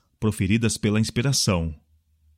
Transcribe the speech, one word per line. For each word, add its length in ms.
proferidas 580
pela 220
inspiração: 760